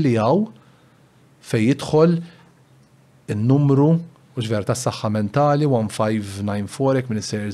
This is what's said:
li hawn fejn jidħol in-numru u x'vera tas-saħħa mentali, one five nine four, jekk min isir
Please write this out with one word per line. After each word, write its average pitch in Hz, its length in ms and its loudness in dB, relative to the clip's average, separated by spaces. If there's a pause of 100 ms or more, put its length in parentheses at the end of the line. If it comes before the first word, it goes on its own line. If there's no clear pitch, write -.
li 120 160 2
hawn 165 320 2 (920)
fejn 117 280 0
jidħol 165 480 2 (1120)
in-numru 139 560 4 (440)
u 127 80 -8
x'vera 107 260 -4
tas-saħħa 113 460 -4
mentali, 143 520 0
one 113 280 0
five 104 520 -4
nine 101 240 -4
four, 135 280 0
jekk 127 120 -4
min 107 120 -4
isir 104 320 -6